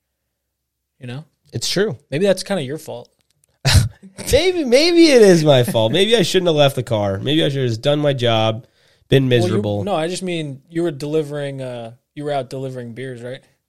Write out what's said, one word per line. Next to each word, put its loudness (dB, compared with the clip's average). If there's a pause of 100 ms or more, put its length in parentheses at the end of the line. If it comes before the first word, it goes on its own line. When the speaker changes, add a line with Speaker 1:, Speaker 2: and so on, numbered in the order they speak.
(1000)
Speaker 1:
You -20
know? -14 (280)
Speaker 2:
It's -6
true. -2 (120)
Speaker 1:
Maybe -2
that's 0
kinda -6
your -10
fault. -16 (560)
Speaker 2:
<laughs> -2
Maybe, 2
maybe 6
it 6
is 6
my 6
fault. 0
Maybe 2
I 4
shouldn't 0
have 2
left 4
the -4
car. -2
Maybe -2
I 0
should -4
have 0
just -4
done 0
my 0
job, 0 (440)
been 4
Speaker 1:
Well, 4
you, 2
Speaker 2:
miserable. -2
Speaker 1:
no, -4
I -4
just -8
mean -8
you -6
were -2
delivering, -6
uh, -12 (220)
you -12
were -6
out -4
delivering -10
beers, -14
right? -14 (280)